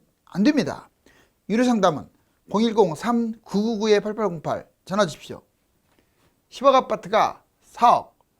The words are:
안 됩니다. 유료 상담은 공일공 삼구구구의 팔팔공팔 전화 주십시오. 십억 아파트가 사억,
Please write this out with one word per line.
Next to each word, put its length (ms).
안 160
됩니다. 480
유료 160
상담은 460
공일공 460
삼구구구의 1040
팔팔공팔 680
전화 200
주십시오. 380
십억 240
아파트가 680
사억, 560